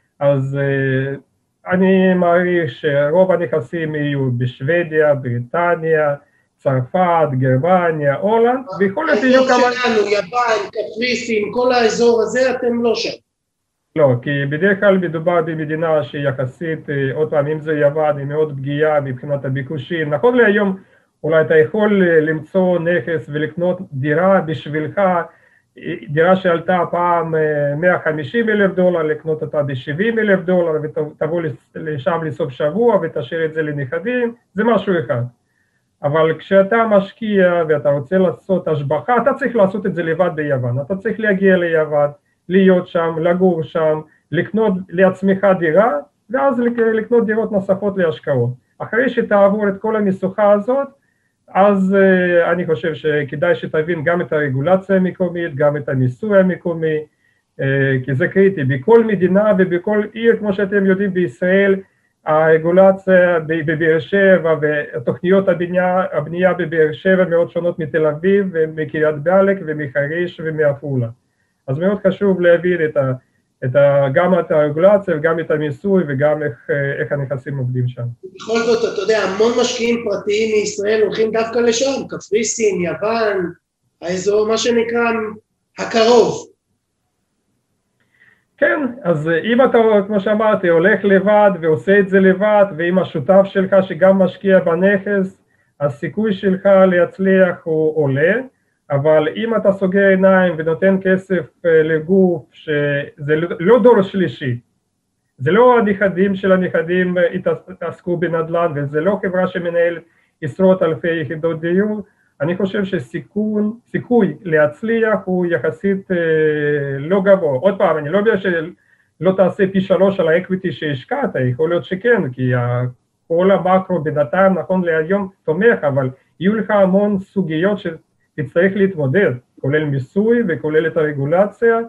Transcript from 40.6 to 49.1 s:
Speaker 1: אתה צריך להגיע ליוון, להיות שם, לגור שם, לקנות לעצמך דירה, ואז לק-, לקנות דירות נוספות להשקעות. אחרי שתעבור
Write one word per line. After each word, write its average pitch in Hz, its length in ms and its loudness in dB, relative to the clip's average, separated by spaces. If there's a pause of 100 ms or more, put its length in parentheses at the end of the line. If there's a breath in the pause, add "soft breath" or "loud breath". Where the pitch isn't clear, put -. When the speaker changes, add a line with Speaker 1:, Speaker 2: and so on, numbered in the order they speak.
Speaker 1:
אתה 190 160 -6
צריך 208 240 -6
להגיע 196 360 2
ליוון, 156 540 0 (380)
להיות 185 400 4
שם, 165 320 -2
לגור 175 420 0
שם, 156 380 -2 (320 soft breath)
לקנות 196 400 0 (160)
לעצמך 190 580 2 (120)
דירה, 170 340 2 (380)
ואז 262 300 0
לק-, 240 180 0
לקנות 220 480 2
דירות 214 260 -2
נוספות 196 460 -2
להשקעות. 143 520 0 (280)
אחרי 247 300 -2
שתעבור 208 600 2